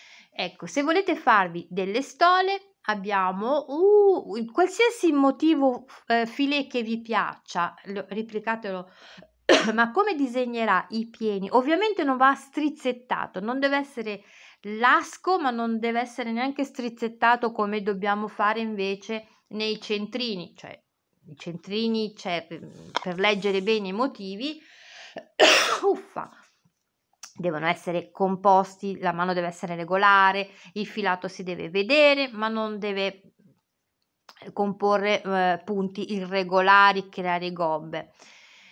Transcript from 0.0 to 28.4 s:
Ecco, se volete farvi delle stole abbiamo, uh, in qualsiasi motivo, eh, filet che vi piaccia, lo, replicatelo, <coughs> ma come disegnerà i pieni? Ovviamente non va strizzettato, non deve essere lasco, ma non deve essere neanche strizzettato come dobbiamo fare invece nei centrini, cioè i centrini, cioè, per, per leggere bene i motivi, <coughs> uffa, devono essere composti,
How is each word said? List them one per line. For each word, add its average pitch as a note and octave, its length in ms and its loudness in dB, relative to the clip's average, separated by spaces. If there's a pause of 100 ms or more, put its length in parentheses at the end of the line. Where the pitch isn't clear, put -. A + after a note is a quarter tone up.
Ecco, F3+ 320 -8
se C#4 160 -4
volete E4 340 2
farvi F#3+ 540 2
delle F#3+ 320 -2
stole F#4 720 2 (120)
abbiamo, G3+ 840 -2
uh, F#4+ 680 4
in A#3 140 -6
qualsiasi F#4 600 2
motivo, C#4 720 2 (220)
eh, A#3 180 2
filet C#4 440 -2
che B3 120 -4
vi A3+ 200 -4
piaccia, F#3 760 -4 (100)
lo, G3 220 -10
replicatelo, G#3+ 840 -8 (560)
<coughs> - 280 4
ma A#3 180 2
come G4+ 240 0
disegnerà A#3+ 760 -2
i A3+ 200 -6
pieni? G3+ 420 -6
Ovviamente E4 520 2
non C4+ 140 0
va C4 160 6
strizzettato, C4 1080 -4
non A#3 200 -4
deve C#4 180 0
essere G#3+ 460 -8 (380)
lasco, C#4 800 0
ma C#4 120 -2
non A#3 280 -2
deve A#3 200 -2
essere A#3+ 320 -6
neanche C4+ 320 -4
strizzettato A#3 880 -2
come G#3+ 300 -4
dobbiamo G3+ 460 -2
fare G#3+ 340 -2
invece G#3+ 640 -6 (220)
nei G#3+ 320 -6
centrini, G#3 720 -6
cioè - 240 -20 (480)
i D3 80 -20
centrini, G#3+ 800 -6
cioè, F3 320 -6
per, - 200 -16 (340)
per F3+ 180 -6
leggere G3 420 2
bene G#3 280 -2
i F#3 40 -6
motivi, A#3 640 -6 (540)
<coughs> - 680 2
uffa, - 460 -2 (1080)
devono D#3+ 320 -4
essere E3+ 440 -4
composti, F#3+ 880 0